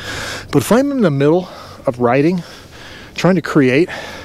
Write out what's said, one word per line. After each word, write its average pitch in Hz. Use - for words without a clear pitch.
But 139
if -
I'm 277
in 262
the 170
middle 151
of 127
writing, 143
trying 180
to 175
create, 139